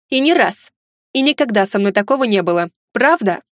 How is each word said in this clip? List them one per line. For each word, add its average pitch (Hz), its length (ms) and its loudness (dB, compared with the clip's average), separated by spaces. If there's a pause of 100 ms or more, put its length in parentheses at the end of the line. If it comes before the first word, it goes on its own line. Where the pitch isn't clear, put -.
«И 254 100 0
не 294 140 2
раз. 214 380 -2 (440)
И 269 60 0
никогда 269 440 0
со 202 140 -2
мной 202 140 0
такого 262 320 0
не 202 160 0
было. 170 280 -2 (220)
Правда?» 269 500 0 (120)